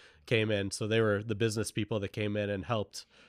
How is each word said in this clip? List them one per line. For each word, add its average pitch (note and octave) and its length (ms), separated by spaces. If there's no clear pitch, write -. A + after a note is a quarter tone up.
came A2 240
in. G2 200
So - 160
they A2+ 140
were G#2 220
the A2 120
business G#2+ 380
people A2 280
that G2 120
came G#2 240
in G#2 140
and G2 140
helped A2 400